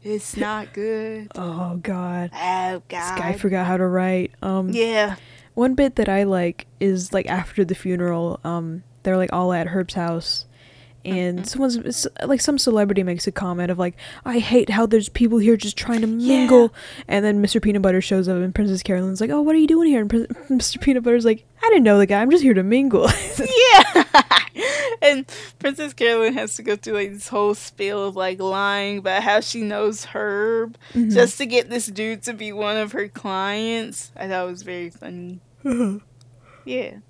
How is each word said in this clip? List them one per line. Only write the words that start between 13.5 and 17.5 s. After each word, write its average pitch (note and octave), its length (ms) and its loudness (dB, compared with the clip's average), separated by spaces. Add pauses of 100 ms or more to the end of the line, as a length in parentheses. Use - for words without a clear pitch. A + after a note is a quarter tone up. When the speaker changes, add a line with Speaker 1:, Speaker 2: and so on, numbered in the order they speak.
Speaker 2:
of, F3 60 -4
like, F3+ 180 -4 (300)
"I A#3+ 140 0
hate A3+ 300 2
how A3 160 2
there's G#3+ 240 2
people A#3 280 2
here A3 200 6
just G#3 200 -6
trying A#3 240 -2
to A3 60 0
Speaker 1:
Yeah. A#3+ 300 2
Speaker 2:
mingle," B3 360 6 (360)
and G3+ 160 2
then G#3 160 2
Mister G#3 180 2